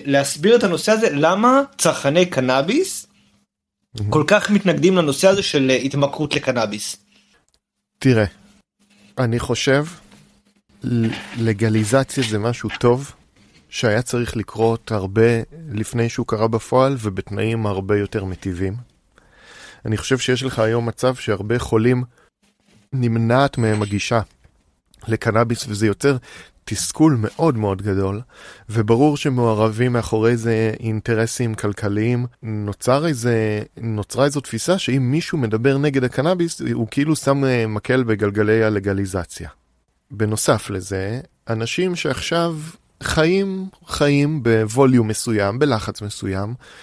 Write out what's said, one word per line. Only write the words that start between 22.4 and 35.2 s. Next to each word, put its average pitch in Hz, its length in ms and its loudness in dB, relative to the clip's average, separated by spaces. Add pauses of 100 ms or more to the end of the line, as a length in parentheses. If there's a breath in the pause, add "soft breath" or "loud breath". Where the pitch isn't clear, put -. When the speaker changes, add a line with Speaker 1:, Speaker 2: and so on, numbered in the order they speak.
Speaker 2:
נמנעת 120 680 2
מהם 107 240 0
הגישה 104 380 -2 (880)
לקנאביס, 113 600 0
וזה 104 180 0
יוצר 131 300 2 (480 loud breath)
תסכול 151 540 2
מאוד 127 380 0
מאוד 98 260 -2
גדול, 98 380 -2 (480 loud breath)
וברור 117 480 4
שמעורבים 120 760 0
מאחורי 117 440 2
זה 110 440 0
אינטרסים 113 760 -2
כלכליים. 110 720 -2 (160)
נוצר 110 640 -2
איזה, 113 560 0 (180)
נוצרה 113 440 -2
איזו 143 160 0
תפיסה 165 380 -2
שאם 127 320 0
מישהו 160 280 -2